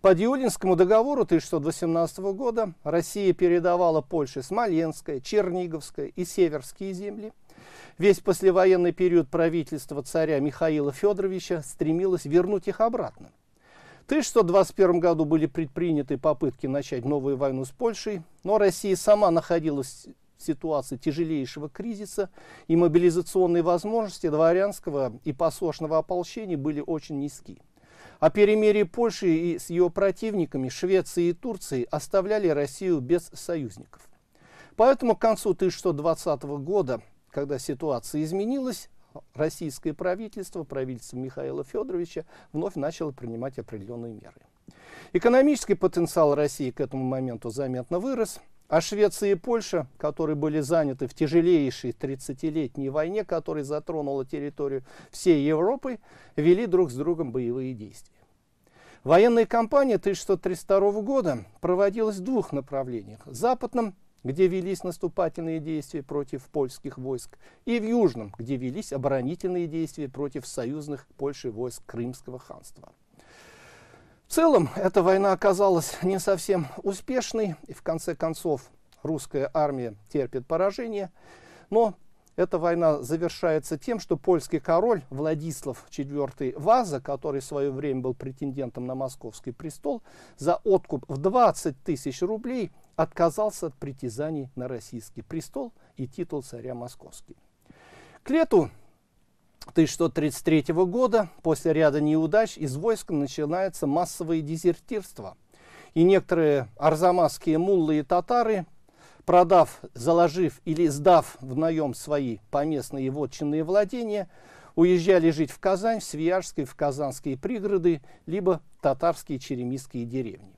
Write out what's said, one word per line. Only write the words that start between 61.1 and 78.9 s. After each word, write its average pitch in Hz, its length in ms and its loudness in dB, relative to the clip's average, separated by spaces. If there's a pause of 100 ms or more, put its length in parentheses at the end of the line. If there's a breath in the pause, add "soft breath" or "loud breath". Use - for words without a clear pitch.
проводилась 202 560 0
в 185 80 -10
двух 220 300 -2
направлениях. 127 720 -8
В 135 80 -18
западном, 233 600 -2 (280)
где 156 240 2
велись 185 360 -4
наступательные 165 760 -6
действия 147 420 -8
против 139 440 -8
польских 135 520 -6
войск, 127 400 -10 (280 soft breath)
и 233 140 0
в 208 40 -4
южном, 160 560 0
где 120 160 -6
велись 131 380 -8
оборонительные 139 760 -2
действия 156 400 -6
против 139 400 -8
союзных 143 580 -8 (120)
Польши 139 340 -6
войск 117 340 -8
Крымского 123 540 -10
ханства. - 540 -20 (1300 loud breath)
В - 80 -12
целом, 277 440 6
эта 190 260 2
война 190 300 4
оказалась 185 680 2
не 190 160 0
совсем 180 500 0 (140)
успешной, 208 760 -4 (120)
и 131 60 -18
в - 100 -20
конце 165 320 -4
концов 160 560 -4 (320)